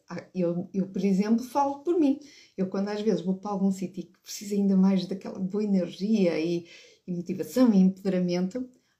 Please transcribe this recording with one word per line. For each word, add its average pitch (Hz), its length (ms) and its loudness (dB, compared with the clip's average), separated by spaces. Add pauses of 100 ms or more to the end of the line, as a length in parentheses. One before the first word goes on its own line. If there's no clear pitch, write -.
ah, 175 240 -14
eu, 175 400 -4
eu, 190 140 -4
por 185 160 -6
exemplo, 202 400 6
falo 277 400 0
por 349 160 2
mim. 277 200 4 (360)
Eu, 185 120 -2
quando 196 200 -4
às 208 140 -6
vezes 196 200 0
vou 185 140 -2
para 208 160 -8
algum 196 200 0
sítio 180 320 -8
que - 180 -20
precisa 202 340 -10
ainda 196 220 2
mais 190 280 2
daquela - 320 -10
boa 196 260 -4
energia 190 760 0
e, 170 260 -2 (420)
e 180 60 -8
motivação 190 600 0
e 190 40 6
empoderamento, 185 880 0 (320)